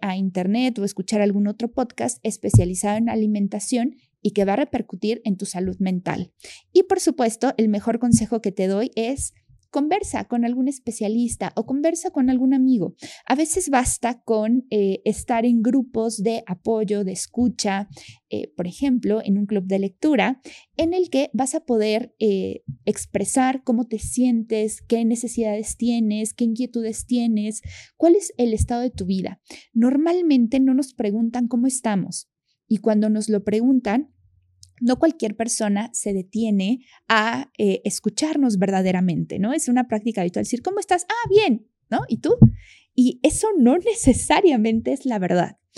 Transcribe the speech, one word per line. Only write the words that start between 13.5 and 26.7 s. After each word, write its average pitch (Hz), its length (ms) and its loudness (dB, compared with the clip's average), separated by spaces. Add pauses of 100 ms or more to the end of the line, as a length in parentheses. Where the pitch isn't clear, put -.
basta 247 520 0
con, 226 460 0
eh, 196 360 0
estar 233 420 0
en 233 160 4
grupos 226 640 0
de 226 240 -2
apoyo, 208 560 -2
de 185 80 -4
escucha, 202 760 -2 (420)
eh, - 260 -8
por 175 100 -4
ejemplo, 220 580 0
en 196 140 0
un 208 80 0
club 196 200 -2
de 190 120 0
lectura, 233 640 0 (360)
en 330 160 0
el 370 160 0
que 277 260 -2
vas 254 200 -2
a 320 60 -2
poder, 220 580 0
eh, 190 460 -2 (200)
expresar 254 800 -2
cómo 240 240 0
te 220 140 -6
sientes, 226 840 -2
qué 233 220 0
necesidades 226 720 -2
tienes, 220 580 -2
qué - 100 -6
inquietudes 226 600 -4